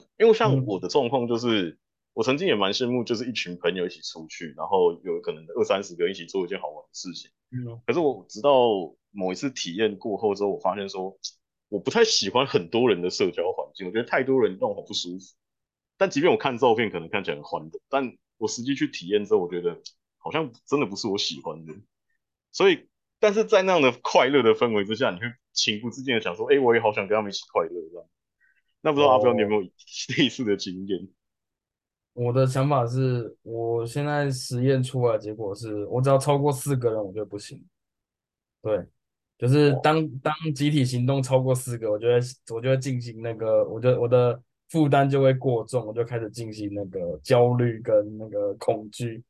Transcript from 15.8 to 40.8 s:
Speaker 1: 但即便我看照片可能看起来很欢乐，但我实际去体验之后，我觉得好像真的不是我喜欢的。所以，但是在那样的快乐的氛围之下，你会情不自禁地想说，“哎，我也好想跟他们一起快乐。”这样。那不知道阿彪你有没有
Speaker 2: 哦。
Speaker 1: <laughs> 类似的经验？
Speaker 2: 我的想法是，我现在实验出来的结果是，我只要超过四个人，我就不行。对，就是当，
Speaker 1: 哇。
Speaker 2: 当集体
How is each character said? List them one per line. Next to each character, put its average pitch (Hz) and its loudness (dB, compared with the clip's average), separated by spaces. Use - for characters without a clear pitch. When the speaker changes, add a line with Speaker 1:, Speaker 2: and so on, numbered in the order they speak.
Speaker 1:
但 190 2
即 143 0
便 165 6
我 117 4
看 131 -2
照 117 4
片 117 0
可 90 -6
能 82 -10
看 101 -2
起 85 -4
来 73 -4
很 73 -14
欢 78 -8
乐， - -16
但 131 -4
我 110 -4
实 117 -6
际 135 -2
去 143 -2
体 87 -12
验 104 0
之 107 0
后， 104 4
我 87 -2
觉 87 -6
得 85 -4
好 - -12
像 147 -4
真 147 0
的 143 0
不 98 -10
是 110 -8
我 98 -2
喜 73 -6
欢 80 -12
的。 78 -16
所 190 4
以， - 0
但 208 4
是 214 2
在 202 4
那 190 4
样 165 6
的 127 6
快 143 4
乐 135 4
的 110 8
氛 117 2
围 101 2
之 110 -4
下， 120 0
你 90 -6
会 117 -8
情 107 -2
不 120 -6
自 131 -12
禁 131 -2
地 110 2
想 87 -4
说 110 -6
，“哎， 143 4
我 120 6
也 117 4
好 107 2
想 101 -4
跟 104 2
他 107 2
们 101 -6
一 - -12
起 - -8
快 92 0
乐。” 82 -4
这 87 -16
样。 82 -18
那 156 2
不 143 0
知 147 6
道 139 6
阿 127 8
彪 117 4
你 110 2
有 104 4
没 107 2
有 104 0
Speaker 2:
哦。 90 -8
Speaker 1:
<laughs> - -10
类 127 4
似 123 -6
的 101 2
经 95 -10
验？ 92 -6
Speaker 2:
我 120 -2
的 131 4
想 135 0
法 127 2
是， 123 -2
我 117 -4
现 139 -4
在 147 0
实 127 -4
验 131 4
出 123 0
来 113 4
的 107 0
结 107 -8
果 104 -8
是， 107 -8
我 123 -2
只 131 0
要 135 6
超 143 2
过 143 0
四 135 -2
个 120 0
人， 107 -2
我 95 -8
就 104 -6
不 101 -12
行。 - -16
对， 101 -2
就 120 -2
是 143 6
当， 151 4
Speaker 1:
哇。 151 -4
Speaker 2:
当 156 -4
集 139 0
体 147 2